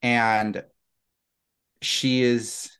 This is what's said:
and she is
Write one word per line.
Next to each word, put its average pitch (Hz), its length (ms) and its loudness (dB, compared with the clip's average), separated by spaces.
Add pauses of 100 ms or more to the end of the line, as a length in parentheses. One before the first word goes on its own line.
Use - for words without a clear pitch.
and 113 600 2 (1160)
she 127 400 0
is 120 580 -2